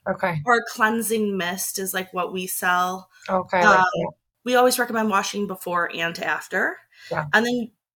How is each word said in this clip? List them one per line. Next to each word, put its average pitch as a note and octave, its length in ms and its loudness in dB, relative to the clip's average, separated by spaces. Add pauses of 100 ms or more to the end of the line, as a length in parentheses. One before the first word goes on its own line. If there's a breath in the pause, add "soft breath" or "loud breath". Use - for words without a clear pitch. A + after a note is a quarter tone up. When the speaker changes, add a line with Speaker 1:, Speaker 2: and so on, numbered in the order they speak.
Speaker 1:
Okay. F#3 380 -2
Speaker 2:
Or A#3+ 120 6
a A3+ 120 0
cleansing A3 680 0
mist F3+ 420 -4
is, F#3+ 140 -6
like, F#3 200 -6
what F3+ 200 -2
we F#3 120 -6
sell. F3+ 640 -2 (200 loud breath)
Speaker 1:
Okay, F#3 300 0
I F3 60 4
like G3 140 8
Speaker 2:
Um, F3+ 60 4
Speaker 1:
that. F#3 260 -2 (320)
Speaker 2:
we B3 120 0
always B3 220 6
recommend A3+ 320 -2
washing G3 380 -2
before F3 480 -4
and E3+ 260 -4
after. F#3 560 -4 (320 loud breath)
Speaker 1:
Yeah. D3+ 240 -4
Speaker 2:
And A3 120 4
then, A#3+ 260 -2 (280)